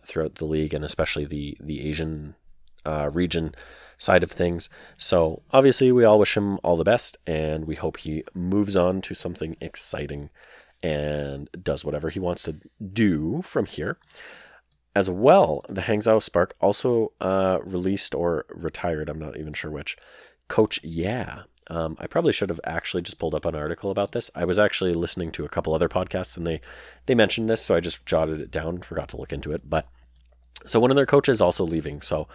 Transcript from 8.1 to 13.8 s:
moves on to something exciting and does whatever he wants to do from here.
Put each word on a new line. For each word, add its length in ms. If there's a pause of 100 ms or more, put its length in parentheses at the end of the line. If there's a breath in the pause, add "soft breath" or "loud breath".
moves 420
on 280
to 120
something 460
exciting 720 (520 soft breath)
and 680 (120)
does 220
whatever 240
he 100
wants 260
to 120 (260)
do 600
from 240
here. 320 (960 loud breath)